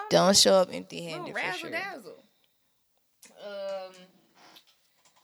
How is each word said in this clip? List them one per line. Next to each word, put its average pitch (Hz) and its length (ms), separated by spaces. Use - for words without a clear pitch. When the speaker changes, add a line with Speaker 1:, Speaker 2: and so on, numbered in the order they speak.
Speaker 1:
Don't 175 260
show 196 180
up 185 140
Speaker 2:
Little - 140
Speaker 1:
empty-handed 170 520
for 233 60
sure. 339 300
Speaker 2:
razzle-dazzle. 330 540
Um, 196 480